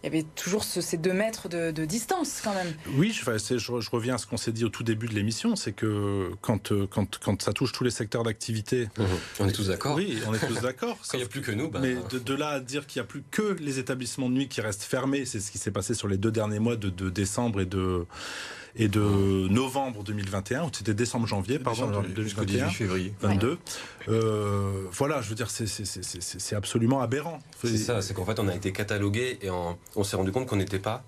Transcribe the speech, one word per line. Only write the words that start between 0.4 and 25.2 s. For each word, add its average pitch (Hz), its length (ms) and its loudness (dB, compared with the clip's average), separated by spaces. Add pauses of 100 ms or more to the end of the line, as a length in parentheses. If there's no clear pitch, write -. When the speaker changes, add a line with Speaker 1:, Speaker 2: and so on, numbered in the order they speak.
Speaker 1:
ce, - 160 -2
ces 170 160 -2
deux 180 160 2
mètres 214 340 0
de, 170 240 -2
de 156 140 0
distance 240 580 0
quand 208 100 0
même. 180 200 0 (240)
Speaker 2:
Oui, 208 160 6
je, - 80 -4
enfin, 113 160 2
c'est, 123 200 0
je, 120 220 -2
je 107 100 -6
reviens 120 260 2
à - 20 0
ce - 100 -4
qu'on - 80 -4
s'est 117 160 0
dit 113 140 2
au 110 40 4
tout 113 140 -6
début 113 240 2
de 113 60 -2
l'émission, 110 420 2
c'est 117 160 -4
que 101 580 0 (120)
quand, 107 320 2
euh, 98 180 4
quand, - 280 0
quand 98 220 0
ça 107 120 0
touche 120 180 0
tous - 140 -2
les 123 60 4
secteurs 117 320 -2
d'activité, 113 760 0
Speaker 3:
Mhm. 110 80 2 (340)
On 104 80 4
est 92 60 4
tous 98 160 0
d'accord. 139 260 0
Speaker 2:
Oui, 151 320 -2
on 107 60 0
est 110 120 2
tous 117 140 -2
d'accord. 127 440 -2
Speaker 3:
<laughs> - 60 -10
Quand 131 80 -2
il 127 40 0
y - 20 -2
a - 20 -2
Speaker 2:
Sauf - 60 -10
Speaker 3:
plus - 100 -6
que 117 100 -2
nous, 135 180 0
bah 185 120 -4
Speaker 2:
mais 127 140 2 (140)
de, 127 100 -2
de 120 140 -2
là 151 160 0
à 143 100 0
dire 131 260 -4
qu'il - 140 -6
y - 20 -2
a 104 60 -4
plus 143 240 -12
que 214 300 2
les 139 180 -2
établissements 127 480 -2
de 123 80 2
nuit 131 140 2
qui - 100 -6
restent 107 240 -2
fermés, 135 400 0
c'est 113 160 -4
ce 98 120 -6
qui - 60 -8
s'est 104 140 -2
passé 107 220 0
sur 107 160 -2
les 95 80 2
deux 110 140 4
derniers 107 280 2
mois 117 160 4
de, 104 140 -2
de 92 200 -2
décembre 101 520 0
et 92 40 2
de, 92 400 0 (680)
et 110 140 4
de 101 100 4
Speaker 3:
Mhm. 98 540 6
Speaker 2:
novembre 127 500 2
deux 107 100 -4
mille 101 160 -2
vingt 98 220 -2
et 120 40 2
un, 165 100 0
ou 143 80 -2
c'était 107 200 0
décembre-janvier, 110 680 0
pardon, 123 280 0
Speaker 4:
Décembre-janvier, 101 260 0
Speaker 2:
deux 107 100 -2
mille 104 120 -2
vingt 107 60 0
et - 20 2
un, 117 240 2
Speaker 4:
jusqu'au - 0 -
dix-huit 175 80 0
février. 92 460 0
Speaker 2:
vingt-deux. 107 360 4 (520)
Euh, 101 840 2
voilà, 139 300 0